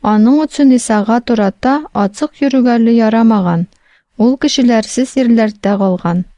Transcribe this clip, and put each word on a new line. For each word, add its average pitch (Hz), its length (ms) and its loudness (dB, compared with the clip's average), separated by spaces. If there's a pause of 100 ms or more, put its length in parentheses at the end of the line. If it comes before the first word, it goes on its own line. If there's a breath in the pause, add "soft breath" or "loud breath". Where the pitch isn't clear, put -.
Аның 214 340 2 (100)
өчен 285 260 0
Исага 226 480 0
турата 226 520 -2 (200)
ачык 202 480 -4
йөрүгәле 240 560 2
ярамаган. 214 720 0 (500)
Ул 247 240 0
кешеләрсез 247 720 0
җирләрдә 226 640 0
калган. 180 480 -2 (140)